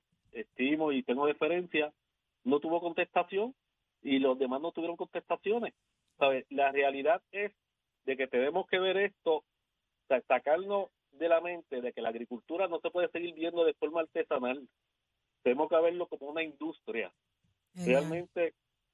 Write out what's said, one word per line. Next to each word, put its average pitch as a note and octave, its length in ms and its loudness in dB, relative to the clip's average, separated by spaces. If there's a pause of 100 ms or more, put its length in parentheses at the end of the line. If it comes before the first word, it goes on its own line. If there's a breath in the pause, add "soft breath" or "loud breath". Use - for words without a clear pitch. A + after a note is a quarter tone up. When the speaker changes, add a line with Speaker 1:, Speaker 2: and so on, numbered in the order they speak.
(320)
Speaker 1:
estimo C#3+ 600 -2
y C3 100 0
tengo C3 240 0
deferencia, D#3 680 0 (520)
no C#3+ 160 2
tuvo E3 200 -2
contestación F3+ 760 -2 (460)
y C3+ 200 2
los C3 180 2
demás C3 240 0
no E3+ 100 -6
tuvieron E3+ 240 -6
contestaciones. F#3 800 -4 (440)
¿Sabe? C3+ 320 2
La C#3 220 2
realidad C#3 480 2 (120)
es G3+ 200 -6 (540)
de C#3+ 100 -2
que C3 120 -2
tenemos D3 400 0
que F#3 100 0
ver F#3 180 2
esto, F3+ 480 0 (640)
sa-, B2+ 200 4
sacarnos F#3 600 2 (240)
de D#3 160 -2
la E3 120 6
mente E3+ 400 -8
de B2 120 -6
que B2 80 -10
la A2+ 100 -2
agricultura B2 580 -6
no E3 120 -4
se E3+ 100 -4
puede F3 200 0
seguir E3+ 240 -8
viendo E3+ 300 0
de D#3 100 2
forma D#3 280 -4
artesanal. C#3 680 -4 (760)
Tenemos C#3 260 2
que E3+ 120 2
verlo E3+ 260 2
como C#3+ 240 -10
una D#3+ 140 -4
industria, A#2 680 -8 (600)
Speaker 2:
Genial. C#3 280 2
Speaker 1:
realmente, E3 520 -4 (380)